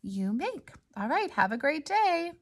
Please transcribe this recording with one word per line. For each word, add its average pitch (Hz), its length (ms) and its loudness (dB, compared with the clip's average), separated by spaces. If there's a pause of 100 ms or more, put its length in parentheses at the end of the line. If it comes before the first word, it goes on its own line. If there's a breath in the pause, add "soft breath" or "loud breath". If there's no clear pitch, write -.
you 196 300 -4
make. 370 400 -4 (240)
All 208 140 -4
right, 381 220 0
have 196 200 2
a 233 60 -4
great 285 280 0
day. 349 460 2 (100)